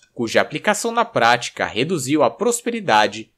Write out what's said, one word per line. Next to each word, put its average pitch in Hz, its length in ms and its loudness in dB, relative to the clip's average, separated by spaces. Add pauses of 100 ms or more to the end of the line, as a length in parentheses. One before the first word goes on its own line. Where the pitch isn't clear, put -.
(120)
cuja 113 280 -2
aplicação 208 500 -2
na 233 140 0
prática 120 600 0
reduziu 135 600 0
a 117 60 4
prosperidade, 196 1080 0